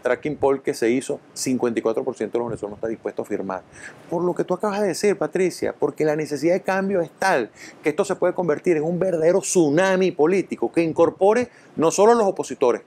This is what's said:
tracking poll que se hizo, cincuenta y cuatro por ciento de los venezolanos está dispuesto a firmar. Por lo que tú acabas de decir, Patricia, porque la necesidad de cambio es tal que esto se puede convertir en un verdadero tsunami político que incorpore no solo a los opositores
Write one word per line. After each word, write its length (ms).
tracking 360
poll 260
que 120
se 160
hizo, 280
cincuenta 460
y 20
cuatro 220
por 100
ciento 240
de 60
los 60
venezolanos 280
está 80
dispuesto 360
a 20
firmar. 380
Por 140
lo 100
que 120
tú 100
acabas 260
de 60
decir, 320
Patricia, 580
porque 280
la 100
necesidad 400
de 80
cambio 400
es 80
tal 400
que 80
esto 140
se 100
puede 180
convertir 440
en 80
un 160
verdadero 400
tsunami 720
político 580
que 120
incorpore 680
no 160
solo 220
a 20
los 140
opositores 580